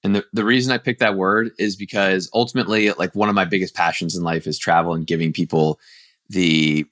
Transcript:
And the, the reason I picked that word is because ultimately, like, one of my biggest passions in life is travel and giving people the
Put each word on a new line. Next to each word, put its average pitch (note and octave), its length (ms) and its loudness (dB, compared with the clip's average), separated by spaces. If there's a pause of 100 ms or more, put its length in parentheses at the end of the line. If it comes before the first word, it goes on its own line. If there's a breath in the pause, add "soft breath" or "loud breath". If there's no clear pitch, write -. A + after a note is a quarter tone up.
And G2+ 120 0
the, G2+ 180 -2
the G#2+ 100 -2
reason B2+ 280 2
I A#2+ 80 0
picked B2 220 -4
that G#2+ 140 2
word G#2+ 440 0
is G2+ 160 -2
because F#2+ 580 0
ultimately, A2 580 0
like, F2+ 220 -4
one G#2 160 0
of G2+ 60 0
my F#2+ 100 2
biggest F#2 300 -2
passions E2 400 -2
in F2 80 -4
life E2 240 -2
is D2+ 100 -6
travel E2+ 380 0
and D#2+ 100 -4
giving E2 260 -2
people D#2 480 0 (500 soft breath)
the D#2 640 2